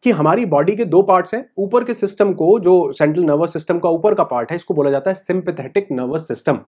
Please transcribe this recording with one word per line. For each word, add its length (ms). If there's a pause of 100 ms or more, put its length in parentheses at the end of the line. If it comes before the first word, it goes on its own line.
कि 80
हमारी 360
बॉडी 300
के 80
दो 180
पार्ट्स 320
हैं। 240
ऊपर 260
के 100
सिस्टम 380
को, 280
जो 320
सेंट्रल 320
नर्वस 280
सिस्टम 260
का 100
ऊपर 260
का 100
पार्ट 260
है, 60
इसको 180
बोला 160
जाता 200
है 40
सिंपैथेटिक 800
नर्वस 360
सिस्टम 300 (180)